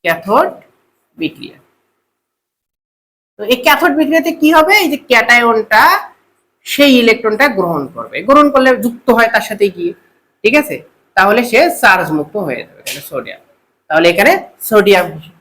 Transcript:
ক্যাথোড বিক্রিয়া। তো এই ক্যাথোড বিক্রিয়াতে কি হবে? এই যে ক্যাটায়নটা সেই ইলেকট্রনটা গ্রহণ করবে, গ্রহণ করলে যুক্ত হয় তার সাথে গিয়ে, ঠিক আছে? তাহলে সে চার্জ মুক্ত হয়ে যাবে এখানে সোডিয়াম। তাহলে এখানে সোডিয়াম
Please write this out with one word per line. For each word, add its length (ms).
ক্যাথোড 440
বিক্রিয়া। 400
তো 20
এই 140
ক্যাথোড 340
বিক্রিয়াতে 320
কি 140
হবে? 180
এই 100
যে 40
ক্যাটায়নটা 760
সেই 260
ইলেকট্রনটা 440
গ্রহণ 260
করবে, 220
গ্রহণ 260
করলে 160
যুক্ত 220
হয় 160
তার 160
সাথে 160
গিয়ে, 160
ঠিক 180
আছে? 140
তাহলে 320
সে 100
চার্জ 260
মুক্ত 180
হয়ে 220
যাবে 160
এখানে 180
সোডিয়াম। 300
তাহলে 240
এখানে 180
সোডিয়াম 380